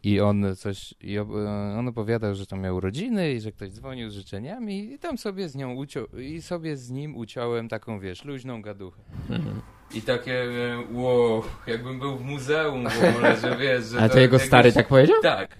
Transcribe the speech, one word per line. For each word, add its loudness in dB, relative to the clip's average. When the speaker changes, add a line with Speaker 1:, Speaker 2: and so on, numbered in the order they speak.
Speaker 1:
I 2
on 2
coś, -10
i -8
op-, -6
e, -6
on -4
opowiadał, -2
że -10
tam -10
miał -4
urodziny -4
i -6
że -10
ktoś -16
dzwonił -12
z -14
życzeniami -10
i -18
tam -8
sobie -8
z -14
nią -8
uciął, -10
i -14
sobie -8
z -16
nim -10
uciąłem -6
taką, -8
wiesz, -10
luźną -12
gaduchę. -16
Speaker 2:
Mhm. -6
Speaker 1:
I -8
takie, -2
e, -6
wow, 2
jakbym -6
był -6
w -10
muzeum -2
w 2
ogóle, 4
że -2
wiesz, 0
że -4
Speaker 2:
<laughs> 4
A 8
to 4
Speaker 1:
to 10
Speaker 2:
jego 8
Speaker 1:
jakieś 4
Speaker 2:
stary 10
tak 4
powiedział? 8
Speaker 1:
Tak. 0